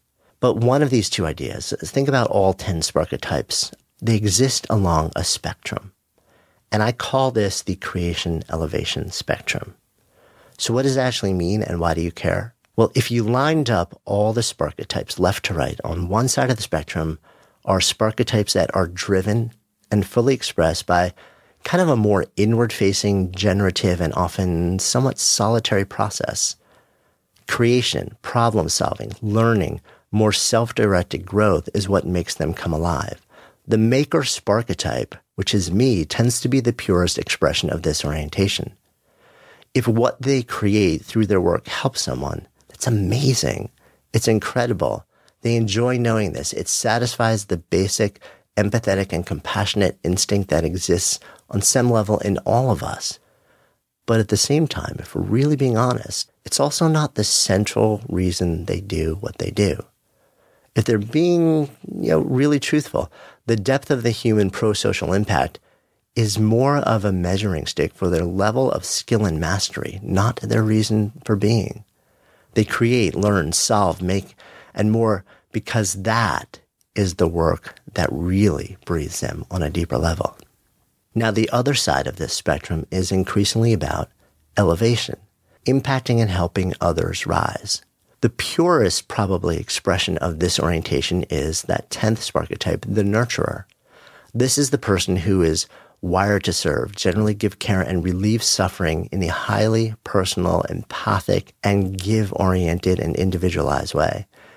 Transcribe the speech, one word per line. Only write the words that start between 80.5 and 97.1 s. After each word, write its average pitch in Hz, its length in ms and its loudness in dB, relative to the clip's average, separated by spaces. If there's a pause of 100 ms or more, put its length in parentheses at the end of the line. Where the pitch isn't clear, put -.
Now, 113 160 2
the 107 180 2
other 123 240 0
side 67 320 0
of 65 80 -6
this 76 180 -6
spectrum - 600 -4
is 90 180 -2
increasingly 101 600 0
about - 360 -2 (480)
elevation, 104 640 2 (480)
impacting 131 540 0
and 110 100 2
helping 90 500 -2
others 85 460 -2
rise. - 560 -2 (400)
The 113 60 4
purest, 156 800 0
probably, 90 480 -2
expression - 640 -2
of 80 220 -4
this 87 200 0
orientation 82 720 0
is 78 320 -2
that - 260 -4
tenth 110 320 -2
Sparketype, - 640 -4
the 101 160 0
nurturer. 110 600 -2 (720)
This 123 240 2
is 143 100 0
the 143 80 0
person 92 400 0
who 95 240 2
is 80 260 2 (360)
wired 95 420 2
to 92 80 0
serve, 73 420 -2
generally 104 380 2